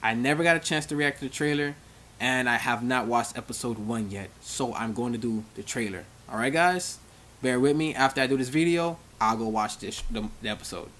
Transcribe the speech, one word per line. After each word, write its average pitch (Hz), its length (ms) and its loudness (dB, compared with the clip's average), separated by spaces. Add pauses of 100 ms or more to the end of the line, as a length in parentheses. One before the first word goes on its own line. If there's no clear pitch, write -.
I 113 120 2
never 135 300 2
got 170 120 6
a 165 60 2
chance 151 240 0
to 151 100 -4
react 143 240 0
to 139 60 -6
the 127 80 -6
trailer, 147 420 0 (440)
and 127 300 2
I 120 60 4
have 117 260 0
not 123 240 0
watched 117 320 0
episode 117 400 -6
one 107 320 -4
yet, 98 220 -8 (100)
so 123 320 -4
I'm 113 200 -4
going 120 180 -2
to 117 80 -4
do 113 240 -2 (100)
the - 80 -12
trailer. 101 420 -4 (240)
All 127 120 -6
right, 123 120 0
guys, 175 460 2 (460)
bear 127 160 2
with 143 180 4
me. 156 160 0
After 135 280 2
I 131 40 4
do 131 100 2
this 127 140 0
video, 170 480 2 (240)
I'll 110 160 4
go 113 100 -2
watch 110 300 0
this, - 320 -8
the, 110 180 -4 (140)
the 113 80 -4
episode. 98 400 -8 (100)